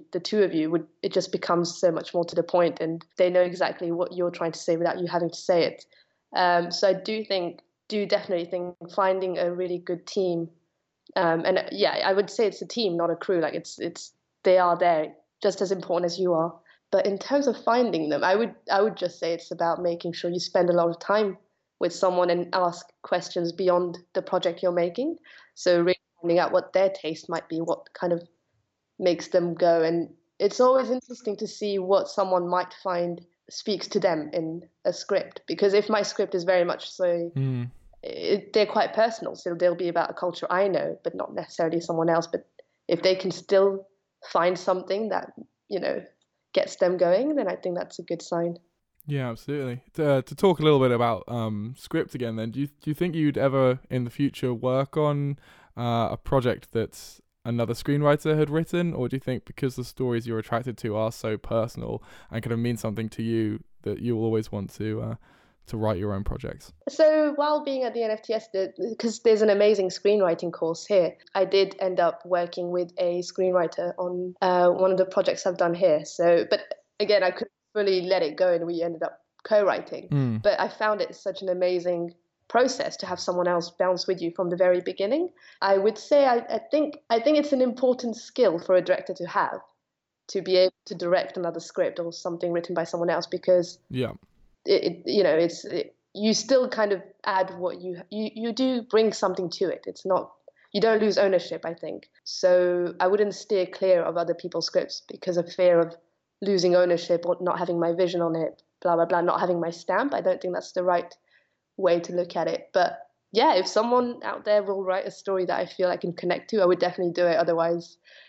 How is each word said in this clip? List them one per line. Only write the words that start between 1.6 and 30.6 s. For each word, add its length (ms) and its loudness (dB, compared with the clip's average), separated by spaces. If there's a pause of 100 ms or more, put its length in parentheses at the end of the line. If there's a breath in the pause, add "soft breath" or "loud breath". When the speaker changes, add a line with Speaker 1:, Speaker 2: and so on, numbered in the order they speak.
Speaker 1:
so 140 2
much 240 -6
more 100 0
to 120 -6
the 80 2
point, 340 2
and 260 -6 (120)
they 120 4
know 120 4
exactly 500 -2
what 220 -2
you're 180 -2
trying 220 -4
to 80 -14
say 160 0
without 240 -2
you 80 -2
having 220 -2
to 60 -12
say 280 2
it. 200 -6 (520 soft breath)
Um, 340 2
so 180 0
I 40 4
do 320 -4
think, 340 -4 (300)
do 180 -2
definitely 380 -2
think 320 -8 (180)
finding 420 0
a 160 -2
really 260 -4
good 280 -8
team, 420 -2 (680)
um, 280 2
and, 140 2
uh, 140 0
yeah, 340 0
I 60 2
would 180 2
say 160 0
it's 160 -4
a 60 -10
team, 280 -2
not 140 0
a 60 -2
crew. 240 -2
Like, 140 -2
it's, 260 -12
it's, 320 -10 (320)
they 140 6
are 200 4
there 360 2 (280)
just 180 -2
as 120 0
important 340 -2
as 100 -4
you 180 0
are. 200 0 (380 soft breath)
But 140 2
in 120 -2
terms 300 0
of 160 -2
finding 460 2
them, 120 0
I 140 4
would, 180 -2 (160)
I 100 4
would 160 0
just 220 -6
say 160 -2
it's 160 -10
about 320 -2
making 300 -2
sure 180 -4
you 80 -4
spend 320 2
a 20 4
lot 160 4
of 120 -4
time 360 0 (440)
with 120 0
someone 380 2
and 240 0
ask 320 0 (160)
questions 480 -4
beyond 480 0 (140)
the 100 -4
project 400 -2
you're 80 2
making. 460 -2 (400 loud breath)
So 240 2
really 180 2 (260)
finding 140 2
out 140 2
what 200 0
their 160 4
taste 400 -6
might 200 -6
be, 100 -6
what 340 -6
kind 200 -2
of 100 -2 (760)
makes 300 0
them 260 0
go. 280 2
And 260 0 (300)
it's 220 0